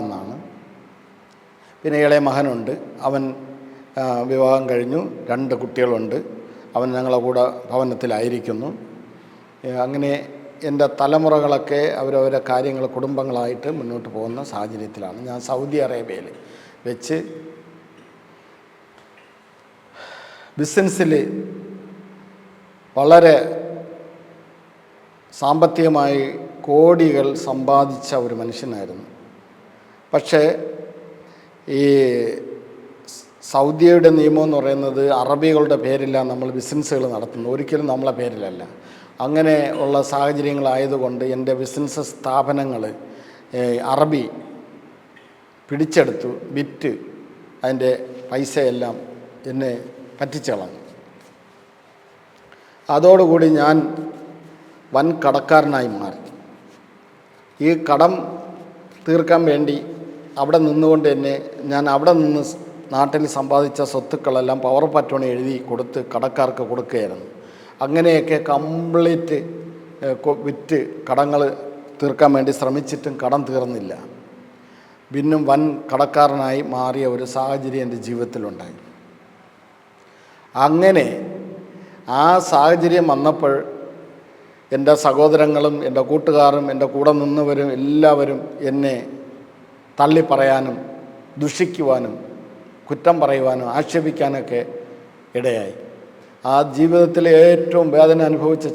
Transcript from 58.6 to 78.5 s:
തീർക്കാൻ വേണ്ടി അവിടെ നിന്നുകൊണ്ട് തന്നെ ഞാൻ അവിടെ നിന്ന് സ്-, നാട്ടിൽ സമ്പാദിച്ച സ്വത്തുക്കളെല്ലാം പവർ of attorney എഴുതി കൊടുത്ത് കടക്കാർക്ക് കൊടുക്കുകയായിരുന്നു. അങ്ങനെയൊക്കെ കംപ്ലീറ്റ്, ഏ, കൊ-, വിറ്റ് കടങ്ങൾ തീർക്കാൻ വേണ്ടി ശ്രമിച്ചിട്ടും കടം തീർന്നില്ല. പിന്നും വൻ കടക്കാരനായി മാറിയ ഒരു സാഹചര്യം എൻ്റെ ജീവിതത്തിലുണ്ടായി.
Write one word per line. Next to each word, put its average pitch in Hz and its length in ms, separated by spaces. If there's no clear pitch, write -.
തീർക്കാൻ 165 340
വേണ്ടി 147 260
അവിടെ 156 240
നിന്നുകൊണ്ട് 156 460
തന്നെ 139 220
ഞാൻ 143 120
അവിടെ 156 280
നിന്ന് 147 280
സ്-, - 80
നാട്ടിൽ 143 300
സമ്പാദിച്ച 139 460
സ്വത്തുക്കളെല്ലാം 131 760
പവർ 131 220
of 151 140
attorney 135 320
എഴുതി 127 200
കൊടുത്ത് 123 300
കടക്കാർക്ക് 127 580
കൊടുക്കുകയായിരുന്നു. 113 560
അങ്ങനെയൊക്കെ 160 520
കംപ്ലീറ്റ്, 165 880
ഏ, 135 100
കൊ-, 143 240
വിറ്റ് 143 320
കടങ്ങൾ 143 320
തീർക്കാൻ 139 360
വേണ്ടി 135 220
ശ്രമിച്ചിട്ടും 135 640
കടം 139 260
തീർന്നില്ല. 123 440
പിന്നും 151 360
വൻ 139 120
കടക്കാരനായി 139 680
മാറിയ 127 300
ഒരു 127 100
സാഹചര്യം 135 520
എൻ്റെ 120 200
ജീവിതത്തിലുണ്ടായി. 107 680